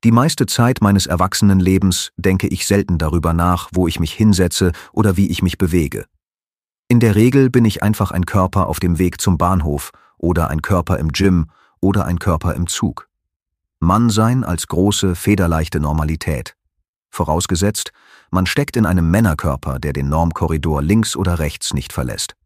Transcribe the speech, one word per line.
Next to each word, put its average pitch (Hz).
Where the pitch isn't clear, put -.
Die 117
meiste 123
Zeit 120
meines 101
Erwachsenenlebens 92
denke 92
ich -
selten 95
darüber 80
nach, 85
wo 90
ich 80
mich 80
hinsetze 95
oder 101
wie 98
ich 87
mich 90
bewege. 82
In 120
der 110
Regel 127
bin 123
ich -
einfach 104
ein 92
Körper 92
auf 85
dem 87
Weg 90
zum 90
Bahnhof 78
oder 85
ein 78
Körper 90
im 78
Gym 90
oder 98
ein 85
Körper 85
im 80
Zug. -
Mannsein 110
als 82
große, 92
federleichte 82
Normalität. 78
Vorausgesetzt, 87
man 92
steckt -
in 113
einem 82
Männerkörper, 76
der 73
den 69
Normkorridor 78
links 107
oder 87
rechts -
nicht 67
verlässt. -